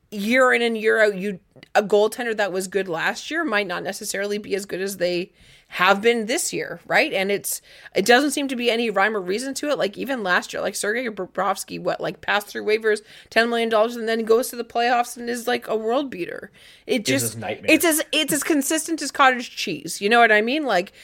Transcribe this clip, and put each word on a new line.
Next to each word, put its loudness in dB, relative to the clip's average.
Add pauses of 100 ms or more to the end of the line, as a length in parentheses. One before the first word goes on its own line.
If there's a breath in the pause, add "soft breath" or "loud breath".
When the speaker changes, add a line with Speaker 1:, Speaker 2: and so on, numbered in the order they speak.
(120)
Speaker 1:
year 4
in 2
and 0
year 2
out, 4
you, -6 (360)
a 4
goaltender 2
that 0
was -4
good -4
last -4
year -2
might 0
not -6
necessarily -6
be -6
as -6
good -8
as -6
they -2 (420 soft breath)
have 4
been 2
this -2
year, -8
right? 2
And -2
it's, -4 (320 loud breath)
it 2
doesn't 6
seem -2
to -4
be 0
any 0
rhyme 2
or -2
reason -4
to -4
it. 0
Like, -2
even -4
last 0
year, -6
like, -4
Sergei -4
Bobrovsky, -4
what, -4
like, -6
passed 0
through -10
waivers, 2 (280 loud breath)
ten 2
million 0
dollars, 2
and -4
then -2
goes 2
to -14
the -8
playoffs 0
and -10
is, -8
like, -2
a -2
world -2
beater. -10 (380 soft breath)
It 0
Speaker 2:
It's -4
Speaker 1:
just, 0
Speaker 2:
a -10
nightmare. -2
Speaker 1:
it's 6
as, 2 (100)
it's 0
as -2
consistent -2
as -8
cottage 2
cheese. -8
You 0
know 6
what 8
I 6
mean? 0
Like, 0 (120 loud breath)